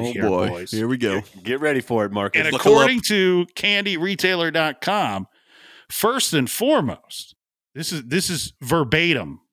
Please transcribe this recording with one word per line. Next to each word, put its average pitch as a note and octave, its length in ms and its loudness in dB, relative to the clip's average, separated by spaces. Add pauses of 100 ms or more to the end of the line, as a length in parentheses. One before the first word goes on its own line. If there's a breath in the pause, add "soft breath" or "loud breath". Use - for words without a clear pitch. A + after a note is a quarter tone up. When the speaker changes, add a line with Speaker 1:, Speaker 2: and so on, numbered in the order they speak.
Speaker 1:
Oh, A#2+ 80 -4
Speaker 2:
here, G#2+ 160 0
Speaker 1:
boy. F#2 180 2
Speaker 2:
boys. F#2 240 -8
Speaker 1:
Here A2 160 -2
we C3 100 -2
go. G#2+ 220 0
Speaker 3:
Get, G2 240 -12
get B2 160 -4
ready D3 220 0
for A2+ 240 0
it, G2+ 80 -6
Marcus. G#2 300 0
Speaker 2:
And D#3 100 -2
Speaker 1:
Buckle F#3+ 180 4
up. A3 60 8
Speaker 2:
according A#3+ 300 4
to F#3 460 2
candy G3+ 440 -2
retailer F3+ 520 0
dot D#3 300 -2
com, C3 480 -2 (600 soft breath)
first - 440 -2
and C3+ 160 0
foremost, - 880 -2 (400)
this - 160 -8
is, D3+ 140 -6
this D#3 240 -2
is E3 320 -6
verbatim, C#3 800 0 (120)